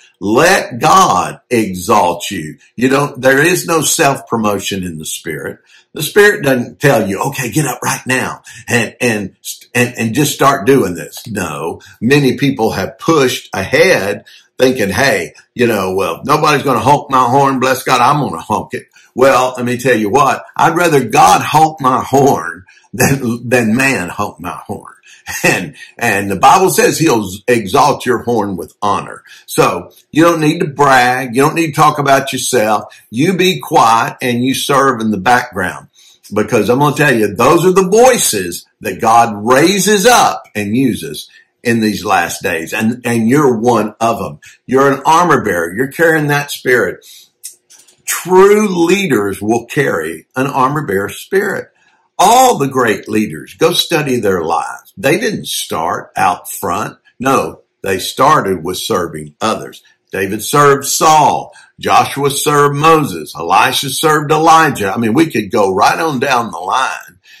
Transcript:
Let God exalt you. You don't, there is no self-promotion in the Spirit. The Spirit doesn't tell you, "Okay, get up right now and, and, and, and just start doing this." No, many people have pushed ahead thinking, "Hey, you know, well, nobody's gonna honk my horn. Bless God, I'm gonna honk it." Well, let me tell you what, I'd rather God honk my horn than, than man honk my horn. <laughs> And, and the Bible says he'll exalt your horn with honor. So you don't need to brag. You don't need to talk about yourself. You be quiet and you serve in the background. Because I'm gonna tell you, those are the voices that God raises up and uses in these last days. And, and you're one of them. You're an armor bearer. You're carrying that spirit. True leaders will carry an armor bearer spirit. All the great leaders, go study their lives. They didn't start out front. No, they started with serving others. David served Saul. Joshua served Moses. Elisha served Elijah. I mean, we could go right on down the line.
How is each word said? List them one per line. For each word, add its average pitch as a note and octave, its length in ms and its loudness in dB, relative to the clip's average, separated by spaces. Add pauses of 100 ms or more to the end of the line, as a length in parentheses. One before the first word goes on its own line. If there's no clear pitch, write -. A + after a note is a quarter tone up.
(200)
Let C3 600 2
God B2 600 2 (100)
exalt F#2+ 800 -2
you. D#2 280 -10 (180)
You B2 120 0
don't, C#3 320 -2
there C3+ 240 4
is F3 220 0
no E3 160 0
self-promotion G#2+ 1000 -2
in E2 140 -10
the D#2 60 -14
Spirit. - 540 -10 (340)
The D#3+ 100 -8
Spirit G#3 420 2
doesn't B2 340 -2
tell A#2 300 2
you, F#2+ 120 -4
"Okay, C3+ 300 -6
get D3 160 0
up - 160 -6
right - 240 -6
now A2 360 -4 (260)
and, A2+ 320 0
and, G#2+ 360 -4 (380)
and, B2 240 0
and A#2 160 -2
just C#3+ 180 0
start C#3 340 0
doing A#2+ 280 4
this." - 320 -14
No, E2+ 540 -8 (200)
many C3 360 2
people A2 340 0
have F#2+ 280 -6
pushed C#3 540 0
ahead A2+ 720 0 (320)
thinking, G#2 340 0
"Hey, G#2 440 -2 (180)
you A#2 140 0
know, F#2+ 300 -2
well, F2 280 -4
nobody's D3 380 2
gonna B2+ 160 0
honk C#3 320 0
my B2+ 180 2
horn. C3+ 300 2
Bless B2+ 240 0
God, B2+ 180 0
I'm C#3+ 200 2
gonna F2+ 200 -6
honk F#2+ 340 -6
it." - 120 -10 (300)
Well, B2+ 400 2
let B2 100 -6
me B2 120 -4
tell B2 180 0
you G#2+ 140 -2
what, C3 340 0 (120)
I'd D#3+ 200 2
rather D#3+ 280 2
God D3+ 380 4
honk - 380 0
my B2+ 220 0
horn G2 640 0 (280)
than, A#2+ 560 -2
than A#2 280 2
man B2+ 320 -2
honk - 320 -8
my D#2+ 260 -10
horn. - 320 -14
<laughs> - 60 -20 (400)
And, G2 320 -2 (200)
and G2+ 320 -2
the G2 80 -4
Bible F3+ 340 4
says - 280 2
he'll A#2+ 300 2 (180)
exalt B2 580 0
your A2+ 180 -2
horn G#2 340 -2
with E2 260 -12
honor. D#2+ 400 -4 (240)
So - 460 -2 (180)
you D3+ 140 4
don't E3 160 2
need D#3 180 0
to F3 80 -2
brag. B2+ 720 2
You C3+ 60 4
don't D#3 120 2
need E3 140 -2
to D#3 120 -2
talk D3+ 200 2
about C3+ 320 0
yourself. A2 600 -2 (180)
You E3 260 0
be F3+ 240 0
quiet C3 600 2
and B2 240 -2
you C3 100 0
serve C3+ 460 0
in A2 120 -2
the G2 60 -2
background. F#2 680 -2 (460)
Because G#2+ 360 0
I'm B2+ 120 2
gonna D3 160 0
tell D3 180 2
you, G#2+ 180 0
those D3+ 320 2
are F#3 80 4
the F#3 160 2
voices G#3 800 2 (140)
that F#2+ 200 -8
God A2+ 460 2
raises F#3 580 2
up G#3+ 520 2
and G#2 200 -4
uses F#2+ 520 -2 (340)
in A#2 160 0
these G2+ 260 -2
last F2+ 380 0
days. E2 300 -4
And, A2+ 320 -2
and A#2 240 0
you're C3+ 280 2
one A2 440 0
of A2+ 180 -2
them. D#2 220 -12 (260)
You're C3+ 260 2
an C3+ 120 -6
armor D#3+ 400 2
bearer. F2 280 -2
You're C3 200 -4
carrying D#3+ 360 0
that C#3+ 220 -2
spirit. A#2 560 -2 (1000)
True F#3 840 4
leaders C3 540 0
will A2 260 -2
carry E2 680 -4
an C3+ 140 -2
armor C#3 360 -2
bearer G2 240 -4
spirit. - 600 -6 (520)
All A#3 360 4
the C#3 100 -2
great A#2+ 400 -2
leaders, G#2 460 -4
go E3+ 180 2
study C#3+ 480 -2
their F#2+ 240 0
lives. D#2 540 -6
They C#3+ 200 0
didn't G#3 280 -6
start - 680 -6
out F#2 360 -2
front. G2+ 480 -6 (200)
No, A#2 440 -2 (200)
they F#2+ 160 -4
started A2+ 640 0
with F2+ 140 -8
serving D#2 640 -6
others. F#2 420 -6 (300)
David G2 300 -6
served C#3+ 420 2
Saul. C#3+ 680 2 (240)
Joshua C3 520 0
served C#3+ 460 0
Moses. D3 580 0
Elisha A2 540 0
served D3+ 440 0
Elijah. D#3 600 2
I A2 60 -6
mean, A#2 160 0
we D#3+ 160 2
could G#2+ 200 -4
go G2 240 0
right C3+ 240 2
on D#3+ 200 -2
down A#2+ 320 -2
the E2 80 -12
line. G2+ 640 -6 (200)